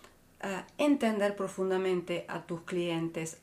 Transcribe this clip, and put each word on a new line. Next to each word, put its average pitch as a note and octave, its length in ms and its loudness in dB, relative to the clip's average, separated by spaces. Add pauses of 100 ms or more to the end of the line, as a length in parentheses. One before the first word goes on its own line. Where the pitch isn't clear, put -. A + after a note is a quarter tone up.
(400)
ah, F#3+ 260 -4 (120)
entender A3 580 4
profundamente F#3 920 0
a E3+ 180 -8
tus E3+ 180 -8
clientes E3 800 -2